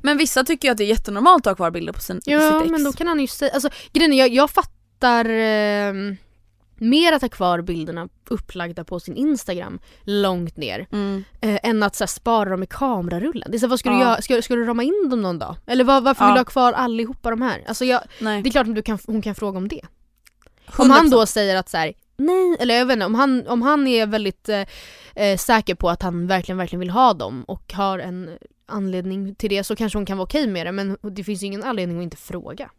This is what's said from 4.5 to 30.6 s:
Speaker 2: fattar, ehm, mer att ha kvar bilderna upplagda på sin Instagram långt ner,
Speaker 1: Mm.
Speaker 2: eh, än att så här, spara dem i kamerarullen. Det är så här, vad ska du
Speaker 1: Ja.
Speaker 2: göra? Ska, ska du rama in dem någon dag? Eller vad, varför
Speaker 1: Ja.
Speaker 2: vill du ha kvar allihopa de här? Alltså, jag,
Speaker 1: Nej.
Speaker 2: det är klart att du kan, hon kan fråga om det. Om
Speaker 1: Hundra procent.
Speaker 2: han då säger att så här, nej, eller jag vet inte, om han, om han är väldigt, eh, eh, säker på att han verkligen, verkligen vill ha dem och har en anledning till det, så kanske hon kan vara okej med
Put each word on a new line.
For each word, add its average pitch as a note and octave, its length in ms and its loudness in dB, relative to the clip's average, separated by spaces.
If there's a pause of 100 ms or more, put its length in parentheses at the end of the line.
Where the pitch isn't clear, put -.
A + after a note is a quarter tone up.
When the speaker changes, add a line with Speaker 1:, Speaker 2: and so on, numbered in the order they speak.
Speaker 2:
fattar, - 760 0
ehm, G#3 880 -2 (600)
mer D4+ 360 4
att C#4+ 100 2
ha B3 60 -2
kvar F3 320 0
bilderna E3+ 480 -8 (200)
upplagda F3 560 -8
på F3 160 -10
sin - 160 -12
Instagram G3 640 -4 (260)
långt F#3+ 520 -2
ner, B2 360 -8
Speaker 1:
Mm. G3 320 -4 (160)
Speaker 2:
eh, G#3+ 220 -2
än A3 200 0
att G3 140 -2
så G#3 80 -2
här, - 40 -2
spara G#3+ 420 -2
dem F#3+ 120 -4
i F#3 40 -8
kamerarullen. A3 840 -4
Det A3+ 60 -4
är - 20 -4
så A#3+ 80 2
här, A#3 40 -2
vad B3+ 80 0
ska B3 120 -2
du B3 60 2
Speaker 1:
Ja. B3+ 60 4
Speaker 2:
göra? A#3 200 2
Ska, A#3 200 0
ska B3 140 -2
du A#3 80 0
rama A#3 180 -2
in F4 280 0
dem A#3 120 -2
någon F3 160 -4
dag? - 180 -10 (100)
Eller B3 180 2
vad, C4+ 180 6
varför B3+ 220 2
Speaker 1:
Ja. G3+ 40 8
Speaker 2:
vill G#3 60 6
du B3+ 60 6
ha A#3+ 40 0
kvar B3 280 2
allihopa A#3 580 -4
de A3+ 120 -2
här? A#3+ 260 -4
Alltså, A3+ 160 -4
jag, B3 160 2 (200)
Speaker 1:
Nej. G#3+ 220 -4
Speaker 2:
det B3+ 60 0
är - 20 2
klart B3 180 2
att A3+ 60 -4
du G#3+ 80 -4
kan, G#3+ 240 -4
hon A3 160 -2
kan G#3 120 -6
fråga G3 240 -6
om F#3+ 100 -6
det. D#4 140 -10
Om - 40 -20 (800)
Speaker 1:
Hundra C4+ 280 8
procent. D4 40 10
Speaker 2:
han D#4+ 120 8
då A3+ 160 8
säger G3 300 0
att F#3 120 -2
så - 80 -6
här, D#3+ 160 -2 (240)
nej, F4 440 2
eller A#3+ 180 2
jag B3 80 2
vet B3+ 80 2
inte, G3+ 120 0
om A3 80 0
han, B3+ 320 2
om A#3 160 -2
han C#4+ 240 2
är A3+ 200 2
väldigt, G#3 420 -4
eh, G#3 120 -2 (540)
eh, G3+ 240 0
säker A3 360 2
på F3 160 0
att F3 120 -2
han F3 240 -4
verkligen, F#3 320 -2
verkligen F3+ 220 -6
vill F3+ 100 -6
ha A#3 240 6
dem A#2+ 340 -8
och - 240 -12
har F#3+ 260 -2
en F3+ 320 -10 (380)
anledning F#3+ 680 -6
till G#3+ 160 -6
det, G3 140 -2
så G#3+ 120 -6
kanske A3 220 -4
hon G3 80 -4
kan G3 120 -6
vara F#3 80 -4
okej D4 200 0
med F3+ 200 -4